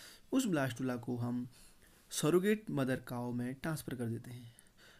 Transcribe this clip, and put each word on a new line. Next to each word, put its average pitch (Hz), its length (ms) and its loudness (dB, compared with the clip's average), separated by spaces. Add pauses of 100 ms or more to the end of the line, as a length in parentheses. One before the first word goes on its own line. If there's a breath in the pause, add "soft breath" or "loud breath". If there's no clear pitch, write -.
(320 loud breath)
उस 254 140 4
ब्लास्टुला 131 500 0
को 123 200 -4
हम 120 320 -2 (600 soft breath)
सरोगेट 185 600 4
मदर 135 260 2
काऊ 123 360 -4
में 123 220 -2
ट्रांसफ़र 151 400 -4
कर 120 120 -2
देते 117 240 -4
हैं। 120 260 -16 (440 loud breath)